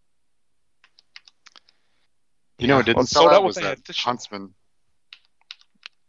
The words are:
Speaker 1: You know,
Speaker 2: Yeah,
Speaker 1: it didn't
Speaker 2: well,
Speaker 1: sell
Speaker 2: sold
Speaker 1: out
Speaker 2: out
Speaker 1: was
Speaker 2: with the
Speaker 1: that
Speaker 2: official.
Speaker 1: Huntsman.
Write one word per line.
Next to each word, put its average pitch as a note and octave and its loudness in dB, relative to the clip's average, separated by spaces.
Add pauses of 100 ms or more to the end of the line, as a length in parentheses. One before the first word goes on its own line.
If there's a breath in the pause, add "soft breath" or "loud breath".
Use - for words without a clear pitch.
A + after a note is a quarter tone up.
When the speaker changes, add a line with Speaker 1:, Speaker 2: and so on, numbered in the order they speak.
(2500)
Speaker 1:
You A#2+ -2
know, C#3 4
Speaker 2:
Yeah, C3 4
Speaker 1:
it G#2+ -6
didn't A2+ 0
Speaker 2:
well, B2+ 0
Speaker 1:
sell D3 0
Speaker 2:
sold E3+ 6
Speaker 1:
out - 6
Speaker 2:
out G3+ 4
Speaker 1:
was - -4
Speaker 2:
with - -6
the G2 -6
Speaker 1:
that F#2 -10
Speaker 2:
official. - -8
Speaker 1:
Huntsman. G2 -12 (1600)